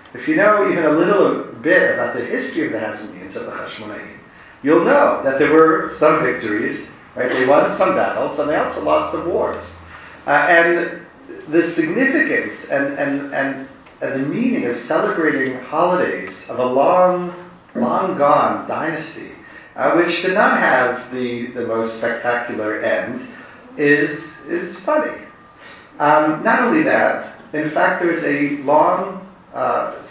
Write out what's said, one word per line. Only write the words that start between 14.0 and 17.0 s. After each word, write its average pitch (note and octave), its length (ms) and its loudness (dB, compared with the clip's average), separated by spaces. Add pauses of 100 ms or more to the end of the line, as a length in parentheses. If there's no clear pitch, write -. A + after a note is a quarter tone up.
and C3+ 200 -4
the C#3+ 60 -4
meaning A3 380 0
of A#2 100 -2
celebrating D3 880 -2
holidays - 680 -2 (140)
of - 100 -6
a B2+ 80 0
long, F3+ 840 2 (240)